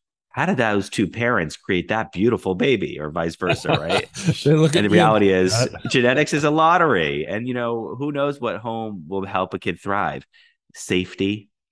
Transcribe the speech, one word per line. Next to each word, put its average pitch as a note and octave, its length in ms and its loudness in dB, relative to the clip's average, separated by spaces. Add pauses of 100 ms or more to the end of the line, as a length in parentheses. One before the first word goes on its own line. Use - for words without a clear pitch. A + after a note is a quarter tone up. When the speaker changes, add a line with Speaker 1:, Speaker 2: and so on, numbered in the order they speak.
(300)
Speaker 1:
"How C#3 160 -2
did F3+ 120 0
those G#2+ 320 0
two G2+ 180 0
parents G#2 500 -2
create F2+ 320 -2
that A2 220 -2
beautiful F#2+ 440 0
baby?" F#2 440 0
or D2+ 120 -6
vice E2+ 240 -4
versa, D2+ 380 -2
right? D2+ 400 -4
Speaker 2:
<laughs> - 300 -2
They D3 120 4
look D#3 200 4
Speaker 1:
And G#2 100 2
Speaker 2:
at G2+ 40 0
Speaker 1:
the G#2 60 4
Speaker 2:
you G#2 60 8
Speaker 1:
reality G#2+ 320 4
Speaker 2:
and F#2 120 4
Speaker 1:
is F#2 60 2
Speaker 2:
that. B2 400 -2
Speaker 1:
genetics C3 420 2
is D3+ 120 0
a D3+ 40 4
lottery, D3+ 760 2
and, A2 200 -6
you B2+ 60 -6
know, A#2 420 -4
who C#3+ 160 -6
knows C#3+ 280 -2
what A2 180 -4
home A2 500 -8
will F#2+ 180 -4
help F#2 280 -2
a F#2+ 60 -6
kid F2+ 200 -4
thrive? F2+ 460 -4 (480)
Safety, G2 760 -4 (220)